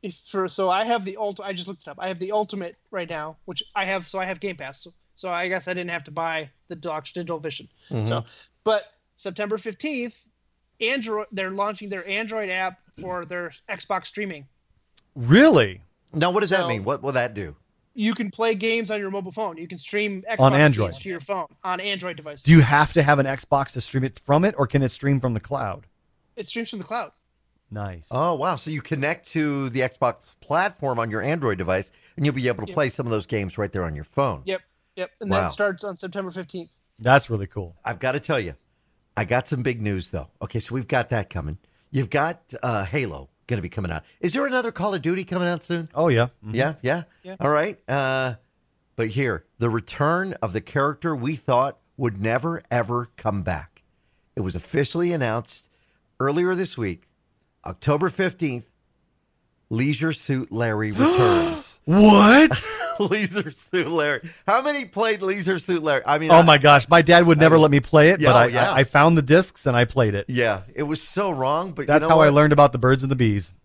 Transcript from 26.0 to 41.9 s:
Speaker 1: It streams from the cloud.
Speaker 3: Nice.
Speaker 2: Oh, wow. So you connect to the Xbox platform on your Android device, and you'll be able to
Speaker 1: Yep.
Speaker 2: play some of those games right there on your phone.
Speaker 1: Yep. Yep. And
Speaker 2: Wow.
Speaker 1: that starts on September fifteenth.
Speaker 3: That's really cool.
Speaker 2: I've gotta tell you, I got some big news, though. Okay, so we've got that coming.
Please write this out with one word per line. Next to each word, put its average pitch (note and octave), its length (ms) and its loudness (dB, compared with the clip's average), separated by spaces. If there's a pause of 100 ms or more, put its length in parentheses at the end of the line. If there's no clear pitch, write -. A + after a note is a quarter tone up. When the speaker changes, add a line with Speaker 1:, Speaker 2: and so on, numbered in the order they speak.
Speaker 1:
It - 120 -12
streams A#3 220 -8
from A3 80 -12
the F3+ 80 -12
cloud. G#3+ 260 -10 (580)
Speaker 3:
Nice. G2+ 400 -12
Speaker 2:
Oh, D#3+ 240 -2
wow. D#3 220 -4
So D#3 140 -12
you D3+ 120 -8
connect D3+ 500 -6
to C#3+ 380 -4
the B2+ 100 -4
Xbox - 600 -4
platform D3 580 -4
on A2+ 120 -4
your G#2+ 120 -4
Android C3 360 -4
device, F#2 340 -4 (240)
and - 80 -4
you'll D3 100 0
be B2+ 140 -4
able G#2+ 160 -4
to - 60 -12
Speaker 1:
Yep. F3+ 40 -14
Speaker 2:
play D3+ 140 0
some B2 180 -8
of A#2 40 -6
those G#2+ 160 -2
games G2+ 320 -6
right G2+ 140 -4
there F#2 120 -4
on D#2+ 100 -6
your D2 100 -12
phone. A2 420 -4
Speaker 1:
Yep. F#3 160 -6 (340)
Yep. F3+ 140 -10 (100)
And G#3 100 -8
Speaker 2:
Wow. F#3+ 120 0
Speaker 1:
that F3+ 100 -4
starts G3+ 320 -4
on - 120 -10
September F#3+ 340 -10
fifteenth. E3+ 400 -14 (280)
Speaker 3:
That's B2+ 320 2
really G2+ 160 -4
cool. F2+ 380 -12
Speaker 2:
I've A2+ 140 -8
gotta C3 220 -4
tell D3 180 -4
you, F2 180 -8 (600)
I G#2 80 -2
got B2 220 -2
some B2+ 160 -6
big A#2+ 180 -4
news, G2+ 300 -4
though. - 180 -10 (140)
Okay, - 180 -6
so - 140 -10
we've B2+ 140 -6
got B2 220 -2
that A2 200 -4
coming. D2+ 260 -8 (340)